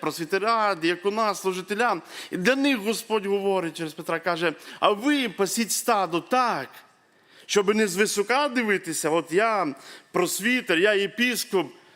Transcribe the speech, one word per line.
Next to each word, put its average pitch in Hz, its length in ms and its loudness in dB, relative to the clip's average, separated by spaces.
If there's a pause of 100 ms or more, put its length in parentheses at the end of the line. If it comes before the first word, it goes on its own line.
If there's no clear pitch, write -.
просвітера, 190 760 0
діякона, 190 600 0
служителя, 190 680 -2 (280)
і - 60 -4
для 202 200 2
них 277 220 2
Господь 208 480 -2
говорить 196 500 0
через 160 160 -6
Петра, 165 260 -4
каже, 170 340 0 (280)
«А 208 120 4
ви 254 360 0
пасіть 196 440 -2
стадо 185 480 0
так, 208 480 0 (800)
щоб 208 280 2
не 214 140 4
звисока 202 600 0
дивитися, 202 640 0
от 160 220 0
я 196 420 2 (380)
просвітер, 190 680 0
я 208 160 4
єпіскоп, 202 800 -2 (220)